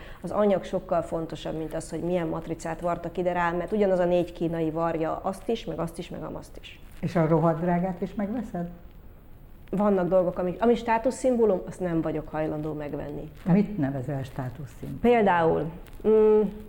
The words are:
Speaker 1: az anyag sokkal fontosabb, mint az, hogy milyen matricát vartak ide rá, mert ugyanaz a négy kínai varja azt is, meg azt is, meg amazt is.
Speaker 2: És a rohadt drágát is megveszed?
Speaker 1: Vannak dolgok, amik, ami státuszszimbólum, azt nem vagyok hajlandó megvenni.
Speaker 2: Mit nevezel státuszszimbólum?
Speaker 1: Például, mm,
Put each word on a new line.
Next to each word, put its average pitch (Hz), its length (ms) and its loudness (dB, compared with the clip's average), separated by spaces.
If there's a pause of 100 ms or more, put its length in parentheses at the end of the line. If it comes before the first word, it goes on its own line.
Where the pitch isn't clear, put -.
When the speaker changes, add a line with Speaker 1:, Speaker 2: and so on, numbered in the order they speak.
(200)
Speaker 1:
az 175 100 -8
anyag 202 340 4
sokkal 175 380 -2
fontosabb, 160 540 -6
mint 156 180 -6
az, 156 160 -8
hogy 160 100 -6
milyen 170 260 0
matricát 160 540 -6
vartak 170 380 -4
ide 180 140 0
rá, 175 180 0
mert 170 220 -4
ugyanaz 202 260 4
a 180 60 4
négy 175 280 2
kínai 165 380 -2
varja 160 520 -2
azt 196 260 -6
is, 226 160 -2
meg 156 140 -6
azt 165 200 -6
is, 175 100 -10
meg 170 140 -10
amazt 160 380 -10
is. - 200 -18 (200)
Speaker 2:
És - 160 -2
a 165 120 4
rohadt 160 320 4
drágát 175 400 0
is 190 140 -6
megveszed? 202 540 -4 (1000)
Speaker 1:
Vannak 190 380 2
dolgok, 180 300 4
amik, 180 240 -2
ami 233 120 6
státuszszimbólum, 226 960 2
azt 165 120 -12
nem 165 200 2
vagyok 156 280 -2
hajlandó 156 440 -4
megvenni. 147 580 -8 (220)
Speaker 2:
Mit 196 260 4
nevezel 135 440 -2
státuszszimbólum? 135 800 -10
Speaker 1:
Például, 170 680 4 (380)
mm, 214 320 8 (280)